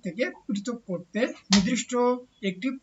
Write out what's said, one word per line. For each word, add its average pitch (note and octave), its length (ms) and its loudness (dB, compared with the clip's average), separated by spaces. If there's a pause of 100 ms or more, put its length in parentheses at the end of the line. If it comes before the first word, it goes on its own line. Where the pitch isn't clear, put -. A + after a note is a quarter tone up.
থেকে F3+ 160 -2 (220)
পৃথক A#3 320 -4 (120)
করতে F3+ 300 -4 (340)
নির্দিষ্ট G#3 380 4 (580)
একটি F#3 180 -6 (160)